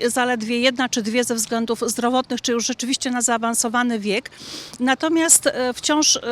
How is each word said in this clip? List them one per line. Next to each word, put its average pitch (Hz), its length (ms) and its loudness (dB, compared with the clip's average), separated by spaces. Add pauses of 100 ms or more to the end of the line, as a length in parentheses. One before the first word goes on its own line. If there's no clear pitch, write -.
zaledwie 240 540 0
jedna 254 280 2
czy 240 140 -2
dwie 226 220 0
ze 233 100 -2
względów 226 520 -2
zdrowotnych, 240 540 0
czy 247 120 -2
już 233 140 0
rzeczywiście 254 440 -2
na 247 120 -2
zaawansowany 233 760 0
wiek. 208 320 -2 (500)
Natomiast, 320 640 2
e, 254 280 0
wciąż, 302 420 2
e, - 40 -4 (120)